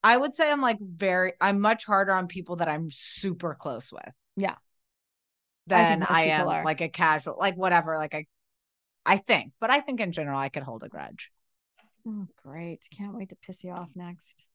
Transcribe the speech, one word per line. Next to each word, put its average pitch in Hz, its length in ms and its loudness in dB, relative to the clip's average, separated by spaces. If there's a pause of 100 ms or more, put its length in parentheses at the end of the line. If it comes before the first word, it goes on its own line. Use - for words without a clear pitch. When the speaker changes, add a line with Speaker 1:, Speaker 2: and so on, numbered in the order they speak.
Speaker 1:
I 226 120 8
would 277 200 0
say 311 160 4
I'm, 285 100 2
like, 233 180 2
very, 185 600 0
I'm 196 180 4
much 220 260 2
harder 196 280 2
on 185 140 0
people 175 300 -8
that 165 120 0
I'm 156 220 -4
super 175 640 -6
close 131 360 -10
with. - 220 -16 (240)
Speaker 2:
Yeah. 196 180 -2 (1120)
I 185 60 4
think 170 140 8
Speaker 1:
Than 165 100 4
Speaker 2:
most 185 120 0
Speaker 1:
I 165 180 4
Speaker 2:
people 156 220 2
Speaker 1:
am, 160 80 0
Speaker 2:
are. 160 40 -4
Speaker 1:
like, 156 180 -2
a 165 80 -2
casual, 156 480 2
like, 185 200 0
whatever, 170 400 2
like, 156 180 -6
I, 156 100 -8 (800)
I 196 120 6
think, 180 420 0
but 226 100 -2
I 285 120 4
think 262 180 -6
in 180 140 -2
general, 143 260 -4
I 139 100 -2
could 139 140 -8
hold 117 200 -12
a - 60 -16
grudge. - 400 -16 (800)
Speaker 2:
Oh, 208 200 -10 (140)
great. 165 460 -14 (100)
Can't 202 180 -10
wait 196 140 -12
to - 60 -18
piss - 300 -18
you 180 60 -12
off 170 220 -12
next. 175 600 -16